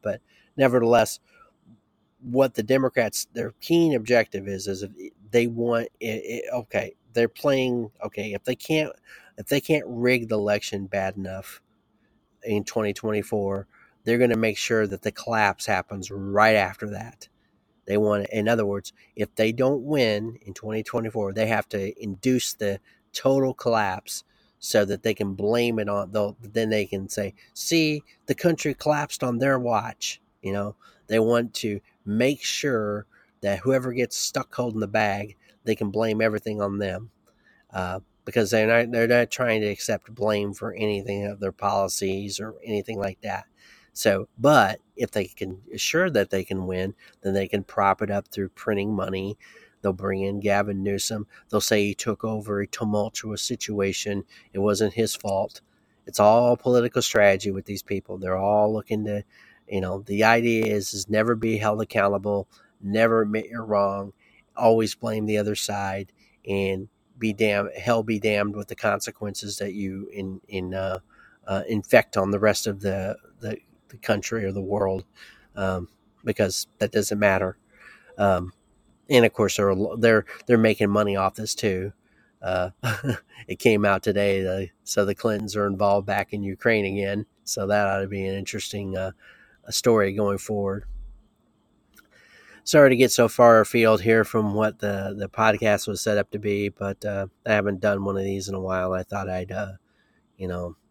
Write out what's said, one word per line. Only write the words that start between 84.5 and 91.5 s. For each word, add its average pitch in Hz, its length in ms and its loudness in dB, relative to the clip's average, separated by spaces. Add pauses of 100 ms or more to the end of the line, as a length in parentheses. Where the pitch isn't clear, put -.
so - 220 0
the 98 100 -2
Clintons 107 400 -2
are 101 120 0
involved 101 400 0
back 98 260 -4
in 104 80 -6
Ukraine 101 440 0
again. 101 400 -2 (180)
So 101 240 -4
that 104 200 2
ought 98 140 0
to 98 60 -4
be 98 180 -6
an 95 100 -4
interesting, 98 600 -8
uh, 95 160 -4 (540)
a - 60 -12
story 107 420 4
going 101 240 0
forward. 101 480 -4 (1800)